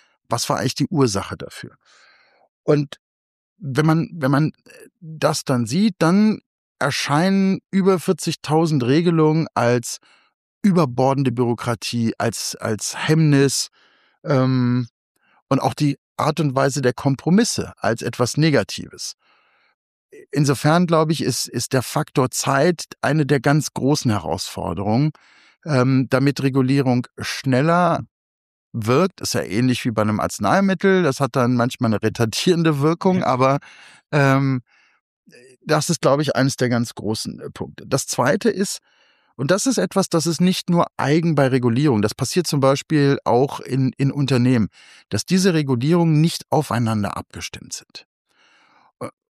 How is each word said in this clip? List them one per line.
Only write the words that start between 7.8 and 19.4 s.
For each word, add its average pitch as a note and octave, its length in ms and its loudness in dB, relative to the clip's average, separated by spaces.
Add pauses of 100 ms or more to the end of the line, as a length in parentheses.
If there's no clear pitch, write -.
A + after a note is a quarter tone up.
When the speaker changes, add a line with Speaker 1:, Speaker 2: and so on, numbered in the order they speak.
Speaker 1:
vierzigtausend D#3 840 0
Regelungen D#3 720 2
als A#2+ 420 0 (640)
überbordende C3+ 680 2
Bürokratie, A#2 880 -2
als, - 380 -4
als - 520 -6
Hemmnis, D3 640 2 (540)
ähm, B2+ 640 0 (600)
und C3+ 120 0
auch - 120 -2
die D3 240 -2 (200)
Art D3+ 220 -2
und D3 160 -2
Weise C3+ 260 0
der B2+ 120 2
Kompromisse D#3+ 840 0
als A2+ 240 -2
etwas - 340 -2
Negatives. - 760 -2 (1160)